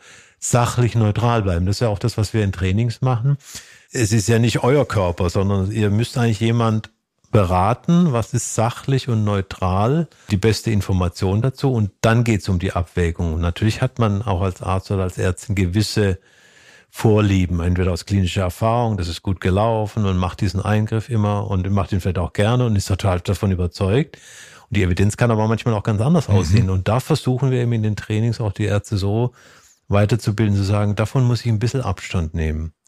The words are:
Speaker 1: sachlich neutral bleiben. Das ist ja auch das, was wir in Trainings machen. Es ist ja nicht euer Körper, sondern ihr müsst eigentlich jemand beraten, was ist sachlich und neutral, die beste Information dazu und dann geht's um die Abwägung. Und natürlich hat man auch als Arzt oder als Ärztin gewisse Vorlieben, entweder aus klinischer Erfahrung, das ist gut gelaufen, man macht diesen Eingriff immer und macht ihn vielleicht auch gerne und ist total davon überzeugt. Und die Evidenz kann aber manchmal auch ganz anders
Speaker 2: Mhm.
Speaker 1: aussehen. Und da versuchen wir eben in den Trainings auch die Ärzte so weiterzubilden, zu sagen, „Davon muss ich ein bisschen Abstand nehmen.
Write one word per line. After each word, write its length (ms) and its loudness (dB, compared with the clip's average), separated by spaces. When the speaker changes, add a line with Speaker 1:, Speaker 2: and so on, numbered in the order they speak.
Speaker 1:
sachlich 560 0
neutral 460 2
bleiben. 240 0
Das 100 0
ist 60 -6
ja 80 2
auch 100 -2
das, 180 -2
was 160 -2
wir 120 2
in 80 0
Trainings 480 -2
machen. 360 0
Es 220 0
ist 160 2
ja 100 4
nicht 240 2
euer 240 2
Körper, 420 0
sondern 420 0
ihr 180 0
müsst 280 0
eigentlich 220 0
jemand 500 0
beraten, 840 2
was 200 -2
ist 220 -4
sachlich 540 -2
und 160 0
neutral, 840 0
die 80 0
beste 340 0
Information 680 0
dazu 320 -2
und 260 0
dann 240 4
geht's 240 0
um 120 0
die 120 -2
Abwägung. 640 -2
Und 80 -2
natürlich 400 0
hat 180 -2
man 220 0
auch 200 -2
als 200 -4
Arzt 300 -4
oder 120 0
als 140 -6
Ärztin 380 -2
gewisse 640 0
Vorlieben, 680 2
entweder 320 0
aus 120 -8
klinischer 360 0
Erfahrung, 560 0
das 100 -4
ist 140 -8
gut 180 -4
gelaufen, 640 0
man 140 0
macht 240 -4
diesen 180 -2
Eingriff 500 -2
immer 400 -2
und 220 -2
macht 220 0
ihn 80 0
vielleicht 160 -2
auch 160 -4
gerne 320 2
und 100 0
ist 140 -2
total 320 0
davon 300 -2
überzeugt. 640 -2
Und 60 -4
die 80 2
Evidenz 320 2
kann 160 2
aber 160 2
manchmal 260 0
auch 100 -2
ganz 180 0
anders 260 2
Speaker 2:
Mhm. 80 2
Speaker 1:
aussehen. 340 2
Und 200 -2
da 100 2
versuchen 500 0
wir 120 0
eben 100 0
in 120 0
den 120 -2
Trainings 460 -2
auch 100 -2
die 140 -4
Ärzte 320 -2
so 340 -2
weiterzubilden, 680 2
zu 80 2
sagen, 340 0
„Davon 260 0
muss 220 0
ich 20 -2
ein 120 0
bisschen 220 -2
Abstand 520 -4
nehmen. 400 -4